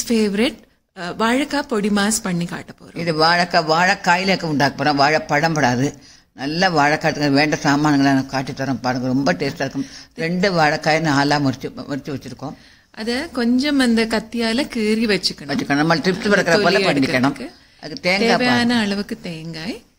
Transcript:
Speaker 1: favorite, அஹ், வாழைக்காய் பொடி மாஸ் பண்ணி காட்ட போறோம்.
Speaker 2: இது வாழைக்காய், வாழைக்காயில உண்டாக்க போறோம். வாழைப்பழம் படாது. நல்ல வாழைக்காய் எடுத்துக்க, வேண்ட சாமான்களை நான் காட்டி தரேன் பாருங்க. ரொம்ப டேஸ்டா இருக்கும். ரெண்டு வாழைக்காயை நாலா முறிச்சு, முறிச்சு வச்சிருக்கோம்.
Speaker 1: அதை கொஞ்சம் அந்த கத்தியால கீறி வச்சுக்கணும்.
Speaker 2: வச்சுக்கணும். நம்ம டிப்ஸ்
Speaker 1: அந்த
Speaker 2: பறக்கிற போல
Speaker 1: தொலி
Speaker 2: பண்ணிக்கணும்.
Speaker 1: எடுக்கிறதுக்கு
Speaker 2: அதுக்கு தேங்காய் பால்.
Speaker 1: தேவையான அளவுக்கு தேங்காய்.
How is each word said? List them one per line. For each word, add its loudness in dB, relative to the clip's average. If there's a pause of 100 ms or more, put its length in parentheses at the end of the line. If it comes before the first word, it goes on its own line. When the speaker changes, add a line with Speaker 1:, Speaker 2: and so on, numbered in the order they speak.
Speaker 1:
favorite, 2 (400)
அஹ், -8
வாழைக்காய் 0
பொடி 0
மாஸ் 0
பண்ணி -2
காட்ட -12
போறோம். -20
Speaker 2:
இது -2
வாழைக்காய், 2
வாழைக்காயில 2
உண்டாக்க 0
போறோம். 2
வாழைப்பழம் 2
படாது. 0 (400)
நல்ல -2
வாழைக்காய் 2
எடுத்துக்க, 0
வேண்ட 2
சாமான்களை 2
நான் 2
காட்டி -6
தரேன் -4
பாருங்க. -2
ரொம்ப 2
டேஸ்டா -6
இருக்கும். -4 (300)
ரெண்டு -2
வாழைக்காயை 2
நாலா 2
முறிச்சு, -2
முறிச்சு -10
வச்சிருக்கோம். -10 (380)
Speaker 1:
அதை -6
கொஞ்சம் 0
அந்த 4
கத்தியால -2
கீறி 0
வச்சுக்கணும். -2
Speaker 2:
வச்சுக்கணும். -2
நம்ம 2
டிப்ஸ் 0
Speaker 1:
அந்த -4
Speaker 2:
பறக்கிற 4
போல 4
Speaker 1:
தொலி 0
Speaker 2:
பண்ணிக்கணும். 2
Speaker 1:
எடுக்கிறதுக்கு -12 (320)
Speaker 2:
அதுக்கு -12
தேங்காய் 2
பால். 4
Speaker 1:
தேவையான 2
அளவுக்கு -4
தேங்காய். -10 (180)